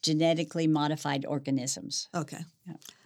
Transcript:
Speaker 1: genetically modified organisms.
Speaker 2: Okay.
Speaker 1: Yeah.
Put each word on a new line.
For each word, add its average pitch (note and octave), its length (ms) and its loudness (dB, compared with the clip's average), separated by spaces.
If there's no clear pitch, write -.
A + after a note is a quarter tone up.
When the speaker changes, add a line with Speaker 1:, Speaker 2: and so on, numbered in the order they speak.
Speaker 1:
genetically D#3+ 640 2
modified D3 600 2
organisms. C3+ 880 -2
Speaker 2:
Okay. D#3+ 260 -4
Speaker 1:
Yeah. E3+ 80 -10